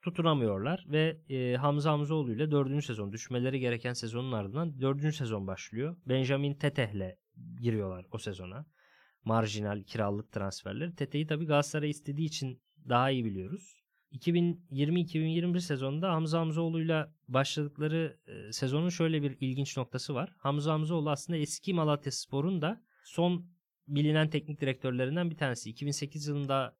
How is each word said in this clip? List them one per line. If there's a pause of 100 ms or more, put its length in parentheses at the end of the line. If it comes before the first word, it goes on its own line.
tutunamıyorlar
ve,
e,
Hamza
Hamzoğlu
ile
dördüncü
sezon,
düşmeleri
gereken
sezonun
ardından
dördüncü
sezon
başlıyor. (100)
Benjamin
Teteh'le (440)
giriyorlar
o
sezona. (580)
Marjinal,
kiralık
transferleri.
Tete'yi
tabii
Galatasaray
istediği
için (260)
daha
iyi
biliyoruz. (280)
İki
bin
yirmi
iki
bin
yirmi
bir
sezonunda
Hamza
Hamzoğlu'yla (140)
başladıkları,
e,
sezonun
şöyle
bir
ilginç
noktası
var.
Hamza
Hamzoğlu
aslında
eski
Malatyaspor'un
da (220)
son (420)
bilinen
teknik
direktörlerinden
bir
tanesi.
İki
bin
sekiz
yılında